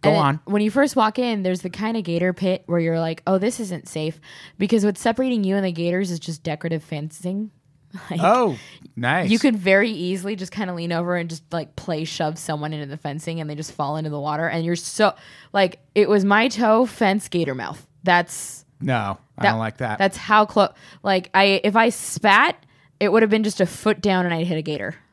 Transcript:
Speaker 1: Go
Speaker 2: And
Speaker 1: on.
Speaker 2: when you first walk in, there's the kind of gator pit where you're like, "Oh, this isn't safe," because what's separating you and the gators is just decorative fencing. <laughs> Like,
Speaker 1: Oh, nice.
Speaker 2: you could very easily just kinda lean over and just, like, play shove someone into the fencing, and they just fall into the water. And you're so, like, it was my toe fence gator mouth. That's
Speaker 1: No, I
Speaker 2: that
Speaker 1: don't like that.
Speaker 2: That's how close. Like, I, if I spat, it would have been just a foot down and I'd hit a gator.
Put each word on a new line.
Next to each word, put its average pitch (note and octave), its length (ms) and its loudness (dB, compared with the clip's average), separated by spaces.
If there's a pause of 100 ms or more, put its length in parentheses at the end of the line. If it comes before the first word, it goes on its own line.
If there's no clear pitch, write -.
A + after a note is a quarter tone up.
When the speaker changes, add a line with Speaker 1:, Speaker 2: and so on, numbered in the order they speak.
Speaker 1:
Go D3+ 100 4
Speaker 2:
And D#3+ 60 4
Speaker 1:
on. D3 280 2
Speaker 2:
when G#3 160 0
you G#3+ 100 2
first C#4 240 2
walk A3 240 2
in, A3+ 240 -2
there's F#3 180 0
the F#3 80 -6
kind A3 280 -4
of G#3 80 -4
gator E3+ 260 0
pit F#3 360 -2
where F3 120 0
you're E3 220 0
like, E3 260 -4
"Oh, F#3+ 100 4
this G3+ 220 -2
isn't F#3 300 -8
safe," D#3 300 -6 (380)
because G#3 280 2
what's G#3 160 0
separating A#3+ 420 0
you F#3+ 140 0
and G3 80 0
the F3+ 80 -2
gators F3 360 -2
is E3+ 100 -6
just D#3 240 -10
decorative D#3+ 400 -4
fencing. F3+ 680 -8 (400)
<laughs> F#3+ 80 -16 (120)
Like, E3 120 -4
Speaker 1:
Oh, G#3 320 4 (400)
nice. D#3 360 0
Speaker 2:
you A3+ 80 4
could C4 180 4
very G3 320 4
easily F#3+ 460 -4
just F#3 160 -10
kinda F#3 240 -6
lean E3+ 160 -4
over F3 240 -2
and E3+ 120 -4
just, E3 140 -10 (100)
like, E3 240 -8
play D#3+ 280 -6
shove D#3+ 340 -4
someone D3+ 340 -6
into D3+ 140 -8
the C#3 120 -12
fencing, D#3+ 440 -8
and D3+ 80 -8
they D3 60 -8
just D3+ 160 -10
fall D3 260 -4
into D#3 140 -6
the D3 80 -6
water. D3+ 280 -4
And E3 160 -2
you're E3+ 120 0
so, G3 400 0 (380)
like, F#3+ 260 0 (160)
it G#3 120 6
was G3+ 160 4
my G#3+ 260 4
toe A3+ 360 4
fence G#3 420 0
gator D3+ 280 -2
mouth. B2 300 -10 (180)
That's - 600 0 (160)
Speaker 1:
No, A2+ 380 -2 (220)
I - 20 -4
Speaker 2:
that G3 100 4
Speaker 1:
don't A2+ 80 0
like A2 180 -4
that. A2 200 -4
Speaker 2:
That's G3 200 0
how G#3+ 280 4
close. G3+ 240 2 (320)
Like, F#3+ 320 0
I, G3 300 4
if G3+ 120 2
I A3+ 140 6
spat, - 760 2 (360)
it G3+ 120 2
would A3+ 120 6
have G#3+ 80 2
been A3 120 2
just G#3 160 -4
a F#3+ 60 4
foot - 360 -2
down F#3 240 2
and E3+ 100 -2
I'd E3 100 -2
hit E3+ 140 -2
a - 20 -6
gator. D3+ 320 -8 (200)